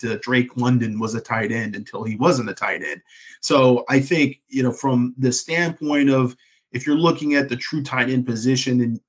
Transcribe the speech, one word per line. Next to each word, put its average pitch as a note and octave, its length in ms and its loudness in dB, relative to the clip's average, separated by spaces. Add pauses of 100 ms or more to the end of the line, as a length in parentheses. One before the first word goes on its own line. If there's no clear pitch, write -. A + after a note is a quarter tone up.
uh, A2+ 200 -4
Drake B2 340 -2
London A#2+ 420 2
was A2 160 -4
a A2+ 60 -6
tight A2+ 320 -4
end G#2+ 240 -6
until G#2 260 -10
he A2 140 -6
wasn't B2+ 320 2
a G2 60 -6
tight F2+ 280 -4
end. D2 200 -8 (400)
So B2+ 480 4
I C3+ 100 4
think, C#3 480 0
you C3 140 -2
know, B2+ 100 0
from B2+ 460 0
the C3 140 2
standpoint D#3 760 0
of C3 260 2 (360)
if B2 160 -8
you're D3 100 2
looking D#3 380 2
at C#3 160 0
the B2 60 -2
true D3 260 -6
tight B2+ 260 -2
end B2+ 160 0
position, B2 560 0
and A#2 280 -2